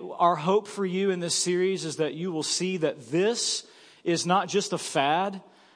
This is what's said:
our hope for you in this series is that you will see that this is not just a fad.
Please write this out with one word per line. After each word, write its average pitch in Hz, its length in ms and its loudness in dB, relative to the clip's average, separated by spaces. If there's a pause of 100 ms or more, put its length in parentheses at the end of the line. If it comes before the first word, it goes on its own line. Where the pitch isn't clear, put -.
(180)
our 175 180 6
hope 190 320 2
for 202 180 -4
you 190 240 0
in 180 80 0
this 170 160 -2
series 180 500 0
is 151 120 -6
that 151 180 0
you 170 160 -4
will 156 140 -2
see 185 320 -2
that 143 340 -2
this 196 540 0 (400)
is 170 220 0
not 180 200 4
just 190 260 -2
a 170 60 0
fad. 175 640 0 (340)